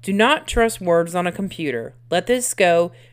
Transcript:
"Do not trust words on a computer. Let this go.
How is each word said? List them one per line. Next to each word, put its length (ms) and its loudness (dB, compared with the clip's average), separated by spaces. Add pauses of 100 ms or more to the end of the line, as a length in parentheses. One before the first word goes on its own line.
"Do 100 -6
not 340 2
trust 360 -2
words 320 0
on 120 -2
a 60 -4
computer. 600 -8 (160)
Let 160 0
this 260 0
go. 400 2 (200)